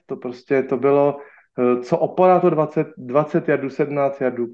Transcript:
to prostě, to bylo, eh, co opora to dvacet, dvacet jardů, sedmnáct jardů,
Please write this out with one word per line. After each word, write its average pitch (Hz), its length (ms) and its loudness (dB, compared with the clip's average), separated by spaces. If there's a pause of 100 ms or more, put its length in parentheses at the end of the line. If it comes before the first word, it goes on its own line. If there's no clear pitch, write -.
to 135 100 -10
prostě, 127 460 -4
to 131 140 -2
bylo, 143 420 2 (400)
eh, 123 240 2
co - 160 0
opora 180 420 4
to 180 100 4
dvacet, 151 460 -2
dvacet 147 520 -2
jardů, 135 220 0
sedmnáct 143 500 -2
jardů, 120 340 -2